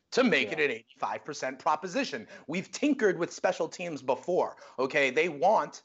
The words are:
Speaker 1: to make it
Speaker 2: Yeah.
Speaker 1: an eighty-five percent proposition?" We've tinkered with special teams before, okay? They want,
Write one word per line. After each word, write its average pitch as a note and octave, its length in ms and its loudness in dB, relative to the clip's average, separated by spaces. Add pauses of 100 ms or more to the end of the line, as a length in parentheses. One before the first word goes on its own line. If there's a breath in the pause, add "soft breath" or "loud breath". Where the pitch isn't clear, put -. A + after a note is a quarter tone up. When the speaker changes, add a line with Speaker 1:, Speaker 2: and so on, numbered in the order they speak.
(120)
Speaker 1:
to A#3 120 4
make C3+ 280 4
it D#3 60 -2
Speaker 2:
Yeah. D3+ 80 2
Speaker 1:
an C3+ 40 0
eighty-five A2+ 560 -6
percent C3 320 -6
proposition?" E3 680 -2 (200 loud breath)
We've E3 240 -6
tinkered A3 480 2
with E3+ 160 -2
special F3+ 340 0
teams E3 320 -10
before, C3 560 0 (220 loud breath)
okay? C3+ 320 2
They D#3 180 2
want, D#3 560 0